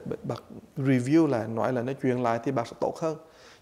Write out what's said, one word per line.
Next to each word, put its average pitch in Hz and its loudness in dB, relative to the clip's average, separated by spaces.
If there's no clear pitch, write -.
bác 117 -6
review 139 4
lại, 113 0
nói 113 0
là 120 0
nói 135 -4
chuyện 127 2
lại 117 2
thì 143 -2
bác 120 0
sẽ - -14
tốt - -2
hơn. 160 -4